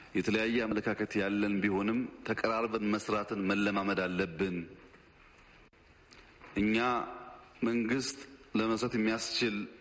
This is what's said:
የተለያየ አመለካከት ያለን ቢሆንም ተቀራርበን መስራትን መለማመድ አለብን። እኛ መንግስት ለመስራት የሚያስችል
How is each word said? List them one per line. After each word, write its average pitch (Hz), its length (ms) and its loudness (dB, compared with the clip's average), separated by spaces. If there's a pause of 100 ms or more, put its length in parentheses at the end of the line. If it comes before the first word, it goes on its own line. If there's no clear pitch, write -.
(140)
የተለያየ 110 460 2
አመለካከት 107 540 0
ያለን 101 460 2
ቢሆንም 101 380 2 (260)
ተቀራርበን 110 640 0
መስራትን 104 560 0
መለማመድ 98 560 2
አለብን። 90 560 0 (2000)
እኛ 107 200 4 (840)
መንግስት 120 560 0 (360)
ለመስራት 113 400 0
የሚያስችል 110 600 0 (240)